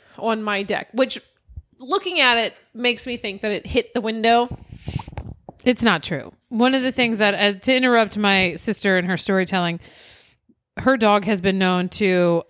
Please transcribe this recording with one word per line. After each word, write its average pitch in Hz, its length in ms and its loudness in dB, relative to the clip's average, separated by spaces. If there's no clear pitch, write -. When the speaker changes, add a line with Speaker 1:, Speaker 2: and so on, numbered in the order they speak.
Speaker 1:
on 220 240 -4
my 202 220 -4
deck, - 280 -6
which 262 280 -2
looking 349 420 -4
at 247 180 4
it 220 160 -2
makes 240 320 -2
me 247 100 -6
think 196 260 -8
that 214 100 -2
it - 140 -6
hit - 280 0
the 247 60 -2
window. 226 480 2
Speaker 2:
It's 247 180 2
not 196 200 2
true. 139 300 -8
One 247 260 2
of 262 80 0
the 254 100 -2
things 233 260 0
that, 202 160 2
as, 202 260 0
to 262 140 2
interrupt 233 440 2
my 190 380 2
sister 196 420 0
and 180 80 -2
her 180 100 -2
storytelling, 180 640 -2
her 262 200 2
dog 208 280 4
has 202 160 0
been 190 180 0
known 185 320 0
to, 180 600 2